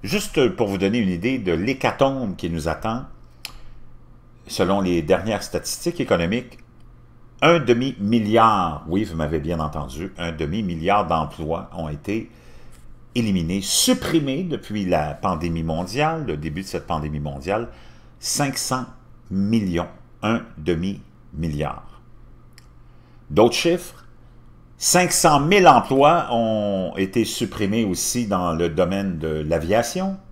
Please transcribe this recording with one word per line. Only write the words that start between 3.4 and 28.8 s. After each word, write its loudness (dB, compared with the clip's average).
selon 0
les 2
dernières 0
statistiques -6
économiques, -2
un 6
demi-milliard, 2
oui, 0
vous -10
m'avez 0
bien -2
entendu, -6
un -6
demi-milliard 0
d'emplois -4
ont -8
été -6
éliminés, 0
supprimés 0
depuis -4
la 0
pandémie -2
mondiale, -2
le -4
début -6
de -12
cette -8
pandémie -4
mondiale, -4
cinq -4
cents -4
millions, 0
un 0
demi-milliard. -6
D'autres 6
chiffres, 0
cinq 2
cent 6
mille 6
emplois 6
ont 0
été 0
supprimés -2
aussi -2
dans 0
le 0
domaine 0